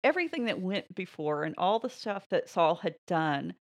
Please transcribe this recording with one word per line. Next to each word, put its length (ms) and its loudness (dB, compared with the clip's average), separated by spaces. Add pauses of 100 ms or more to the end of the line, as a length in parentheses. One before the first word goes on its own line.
everything 420 2
that 140 0
went 360 -4
before 480 -2
and 140 -4
all 200 4
the 120 -2
stuff 400 -8
that 200 0
Saul 260 4
had 200 -4 (100)
done 480 0 (160)